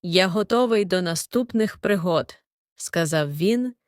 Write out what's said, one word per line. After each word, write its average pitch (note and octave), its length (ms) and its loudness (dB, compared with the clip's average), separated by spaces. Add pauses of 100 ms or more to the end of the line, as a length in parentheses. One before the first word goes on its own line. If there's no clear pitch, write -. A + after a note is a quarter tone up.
«Я F3+ 240 2
готовий G#3+ 580 2
до F#3 180 0
наступних A3 720 -2
пригод», F3 580 -2 (420)
сказав D3+ 600 -2
він A#3+ 380 0 (120)